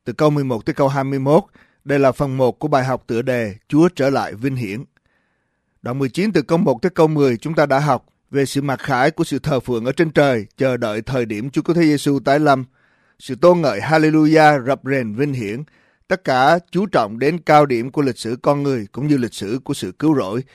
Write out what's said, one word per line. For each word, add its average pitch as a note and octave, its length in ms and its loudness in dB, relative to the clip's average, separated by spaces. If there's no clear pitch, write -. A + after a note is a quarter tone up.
từ B2 100 -10
câu D3+ 160 2
mười D3 140 -2
một B2 220 -6
tới D#3 80 -4
câu C#3+ 140 0
hai C#3 160 -2
mươi C3+ 160 -4
mốt. D3 240 2
Đây C#3 140 0
là C3+ 120 4
phần C3+ 260 -4
một B2+ 220 0
của D3+ 80 -6
bài C#3 160 2
học B2+ 240 -4
tựa A#2 140 -4
đề A#2+ 340 -4
Chúa D#3+ 280 4
trở C3+ 140 0
lại A2 260 -4
vinh C3 200 -6
hiển. A#2 280 -8
Đoạn B2 180 -8
mười C3+ 100 -2
chín G#3 220 -2
từ E3+ 100 2
câu E3 160 0
một C#3+ 240 0
tới F#3 80 0
câu D#3+ 180 2
mười C#3+ 300 2
chúng D3+ 160 -8
ta D#3 120 2
đã C3+ 140 0
học C#3+ 260 -2
về C3+ 140 -2
sự C#3 160 -4
mặc C#3 180 -4
khải C#3 320 0
của E3+ 120 -4
sự C#3+ 160 -4
thờ D3 200 -2
phượng A#2 260 -4
ở C3 60 -2
trên D#3+ 200 0
trời, C3 340 2
chờ B2+ 200 0
đợi A2+ 240 -4
thời B2+ 240 -4
điểm A2 240 -6
Chúa D#3 120 -2
Cứu D#3+ 140 0
Thế E3+ 80 4
Giêsu C#3+ 420 2
tái C#3 140 4
lâm. C3+ 260 2
Sự - 160 -10
tôn F3 260 6
ngợi A#2 180 -2
Hallelujah D#3 840 4
rập C3+ 180 -2
rền B2+ 320 -4
vinh C#3+ 180 -4
hiển, B2+ 300 -8
tất F#3 160 -4
cả C#3+ 360 2
chú F#3 140 -2
trọng A2+ 340 -2
đến D3+ 180 0
cao D3+ 280 4
điểm B2+ 260 -4
của D3+ 100 -4
lịch B2+ 160 -2
sử A#2 240 -6
con C#3+ 220 0
người B2+ 280 -4
cũng C#3 160 -6
như D3 100 2
lịch A#2 160 -4
sử G#2+ 300 -6
của C#3+ 100 -8
sự G2 180 -8
cứu D3 240 0
rỗi, A#2 280 -4